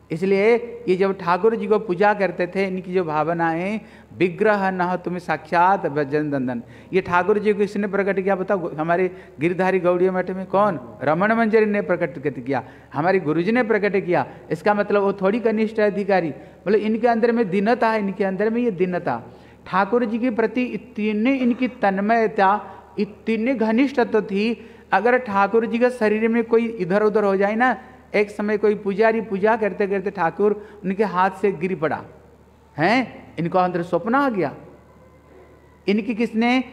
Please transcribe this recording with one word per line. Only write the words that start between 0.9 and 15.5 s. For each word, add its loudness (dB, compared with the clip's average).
जब 0
ठाकुर 2
जी -4
को 2
पूजा 2
करते -2
थे, -4
इनकी -6
जो 0
भावना -2
है, -4
"विग्रह 0
न -2
हो -2
तुम्हें -6
साक्षात 0
भजन -2
दंदन", -4
ये 2
ठाकुर 2
जी 2
को -2
किसने -2
प्रकट -2
किया 0
बताओ? -2
हमारे 0
गिरधारी 0
गौड़ीय 2
मठ -2
में -8
कौन? 0
रमण 2
मंजरी 4
ने 0
प्रकट -4
किया, -2
हमारे 0
गुरु 0
जी 0
ने 2
प्रकट 0
किया। 0
इसका 2
मतलब 0
वो 2
थोड़ी 0
कनिष्ठ 0